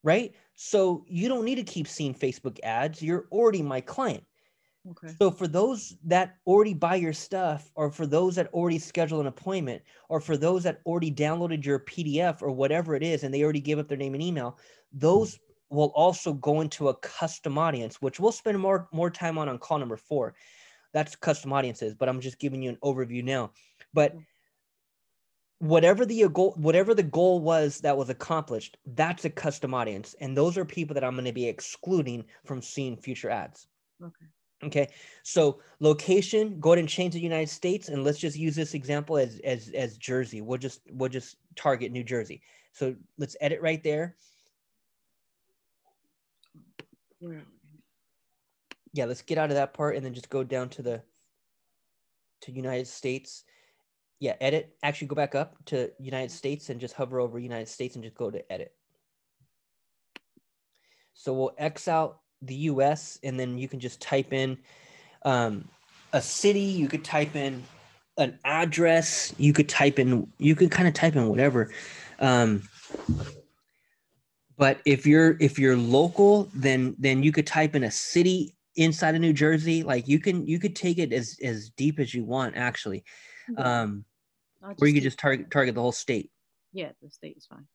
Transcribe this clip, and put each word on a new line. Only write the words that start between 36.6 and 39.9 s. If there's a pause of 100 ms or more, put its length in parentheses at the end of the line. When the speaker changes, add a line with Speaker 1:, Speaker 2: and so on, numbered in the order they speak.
Speaker 1:
go
ahead
and
change
the
United
States,
and
let's
just
use
this
example
as,
as,
as